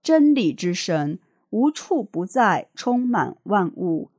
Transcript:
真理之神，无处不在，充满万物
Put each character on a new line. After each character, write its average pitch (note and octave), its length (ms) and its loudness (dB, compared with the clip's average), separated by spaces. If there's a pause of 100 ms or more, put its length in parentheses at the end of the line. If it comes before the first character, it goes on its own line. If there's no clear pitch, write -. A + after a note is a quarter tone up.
真 D4+ 320 4
理 G3+ 180 2
之 F3 220 -4
神， D#3+ 460 -4 (320)
无 A#3+ 180 2
处 D4+ 340 -4
不 F3 220 -6
在， G3+ 480 0
充 B3 260 -2
满 A#3+ 440 -2
万 F#3+ 320 0
物 E3 440 -4